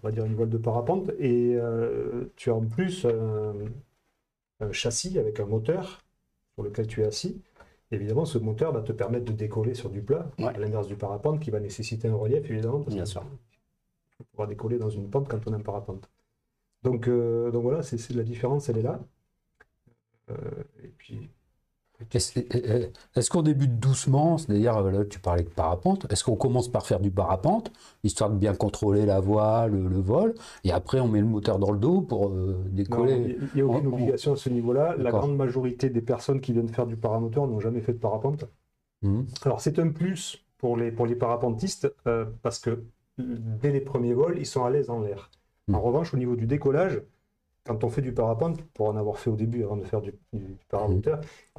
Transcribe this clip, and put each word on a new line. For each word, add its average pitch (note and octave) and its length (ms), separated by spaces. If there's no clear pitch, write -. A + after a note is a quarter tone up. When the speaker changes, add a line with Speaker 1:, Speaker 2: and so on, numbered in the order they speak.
Speaker 1:
on A2 60
va G#2+ 40
dire A2 140
une A2 80
voile A2+ 160
de A2+ 80
parapente. A#2+ 640
Et, A#2+ 360
euh, A#2+ 800
tu - 140
as A2+ 60
en A2+ 60
plus D#3+ 440
un, A2 480
un G#2+ 120
châssis F3 480
avec G#2+ 200
un G#2 60
moteur A2+ 580
sur G#2 80
lequel G#2+ 240
tu G#2+ 160
es - 20
assis. E3+ 340
Évidemment, A2 340
ce B2 140
moteur A2 320
va A#2 100
te A2+ 100
permettre A2+ 340
de A2 80
décoller A2 420
sur F#2+ 160
du G#2 100
plat, D#3+ 240
Speaker 2:
Ouais. - 80
Speaker 1:
à A#2 100
l'inverse G#2 300
du G2+ 80
parapente, G#2 460
qui A#2 100
va G#2+ 80
nécessiter A2 480
un A2 80
relief, A#2+ 340
évidemment, A2+ 300
parce A#2 160
Speaker 2:
Bien F#2 80
Speaker 1:
que G2 60
Speaker 2:
sûr. - 140
Speaker 1:
on - 40
pourra G#2 140
décoller A2 320
dans G#2+ 100
une G2+ 220
pente C#3 180
quand A2 160
on A2 80
a G#2+ 40
un G#2+ 40
parapente. G2+ 480
Donc, A#2+ 260
euh, A#2 440
donc A#2 100
voilà, D3 220
c'est, A#2+ 160
c'est, B2 160
la A#2 80
différence, B2 440
elle A2+ 120
est - 20
là. C3 180
Euh, - 40
et - 40
puis - 320
Speaker 3:
Est-ce, - 260
est-ce - 140
qu'on F3 140
débute C#3 360
doucement ? C#3 600
C'est-à-dire, A2 380
euh, F#2+ 140
là, G2+ 140
tu G2+ 140
parlais F2 240
de F2 60
parapente. F3+ 600
Est-ce - 120
qu'on A#2 120
commence B2 320
par - 200
faire G2+ 120
du G2 120
parapente, G2 600
histoire G#2 280
de G#2 60
bien G2+ 180
contrôler G#2 500
la G2 140
voile, G#2+ 520
le, F#2+ 160
le F#2 120
vol, D3+ 340
et - 80
après, - 280
on B2 80
met G#2+ 120
le G#2+ 80
moteur G#2 320
dans G2+ 120
le G#2 60
dos C#3+ 240
pour, G2+ 280
euh, F#2 420
décoller ? A#2+ 480
Speaker 1:
Non, A#2+ 60
il - 20
n'y B2+ 60
a, C3+ 200
il C#3+ 60
y - 20
a C#3 60
aucune C#3 200
Speaker 3:
On, C3 40
on - 20
Speaker 1:
obligation B2+ 400
à - 20
ce C#3 140
niveau-là. B2 480
La C#3 60
Speaker 3:
D'accord. A2+ 180
Speaker 1:
grande C#3+ 160
majorité B2+ 540
des A#2 100
personnes B2+ 400
qui B2 120
viennent A#2 160
faire A#2+ 180
du A2+ 100
paramoteur A2+ 480
n'ont A2+ 140
jamais A2+ 220
fait A#2+ 120
de A2+ 60
parapente. B2+ 460
Speaker 3:
Mhm. G#2+ 240
Speaker 1:
Alors, C3 160
c'est D#3 160
un E3 120
plus - 540
pour A#2+ 200
les, A#2 140
pour A#2 140
les A#2 100
parapentistes, A#2+ 800
euh, A#2 180
parce A2+ 160
que A2+ 240
dès A#2 520
les C#3 100
premiers A#2+ 340
vols, D#3+ 240
ils C#3 80
sont C3 180
à B2 60
l'aise C3+ 180
en A#2 120
l'air. G2+ 280
Speaker 3:
Mhm. G2 80
Speaker 1:
En F2+ 60
revanche, C#3 340
au - 20
niveau B2 180
du A2+ 120
décollage, C#3+ 520
quand A2+ 180
on A2+ 60
fait C#3 120
du B2+ 120
parapente, C3 480
pour G#2+ 160
en G#2 80
avoir G#2 220
fait - 100
au G#2+ 60
début A2+ 280
avant G2+ 140
de F#2+ 60
faire G2+ 180
du, G2 100
du, G#2+ 60
du F#2+ 180
paramoteur, G#2 500
Speaker 3:
Mhm. D#3 40